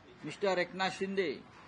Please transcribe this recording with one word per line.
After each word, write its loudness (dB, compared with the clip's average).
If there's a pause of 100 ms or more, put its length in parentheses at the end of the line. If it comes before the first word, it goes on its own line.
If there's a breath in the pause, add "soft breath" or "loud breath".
(240)
मिस्टर 0
एकनाथ 0
शिंदे, 0 (340)